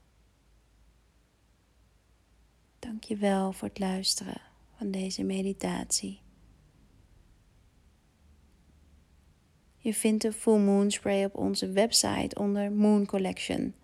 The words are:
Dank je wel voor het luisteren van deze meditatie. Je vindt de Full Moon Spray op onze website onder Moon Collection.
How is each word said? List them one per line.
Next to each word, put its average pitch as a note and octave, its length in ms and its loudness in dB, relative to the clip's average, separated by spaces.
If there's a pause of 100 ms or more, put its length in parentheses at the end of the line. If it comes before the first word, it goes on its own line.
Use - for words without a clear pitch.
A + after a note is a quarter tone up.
(2750)
Dank A3 260 -12
je G#3+ 120 -4
wel G3 360 2
voor G3+ 160 -10
het - 100 -12
luisteren F#3+ 600 -4 (360)
van G3+ 140 -6
deze F#3+ 340 -4
meditatie. F#3+ 960 -4 (3500)
Je A3 160 -2
vindt G#3+ 280 2
de A3 100 0
Full G#3+ 260 4
Moon G3+ 320 4
Spray G3 340 0
op G3 100 -4
onze F#3+ 360 -2
website - 680 0
onder G3+ 340 -2
Moon G#3 340 4
Collection. - 760 -4